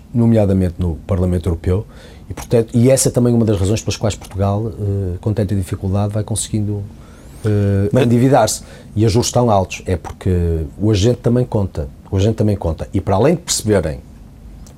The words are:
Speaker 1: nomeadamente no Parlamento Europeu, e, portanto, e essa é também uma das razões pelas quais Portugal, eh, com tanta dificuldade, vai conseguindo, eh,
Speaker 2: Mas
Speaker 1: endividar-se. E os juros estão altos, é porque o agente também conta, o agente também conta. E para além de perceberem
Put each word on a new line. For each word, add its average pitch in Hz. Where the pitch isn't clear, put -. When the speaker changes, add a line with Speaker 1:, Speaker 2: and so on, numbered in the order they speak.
Speaker 1:
nomeadamente 101
no 87
Parlamento 90
Europeu, 90
e, -
portanto, -
e 123
essa 135
é -
também 120
uma 117
das 104
razões 95
pelas -
quais 107
Portugal, 101
eh, 98
com 110
tanta 104
dificuldade, 101
vai 107
conseguindo, 104
eh, 101
Speaker 2:
Mas 127
Speaker 1:
endividar-se. 120
E 104
os 107
juros 117
estão 123
altos, 95
é 92
porque 85
o 104
agente 110
também 120
conta, 92
o 98
agente 101
também 104
conta. -
E 95
para 95
além 139
de 143
perceberem 87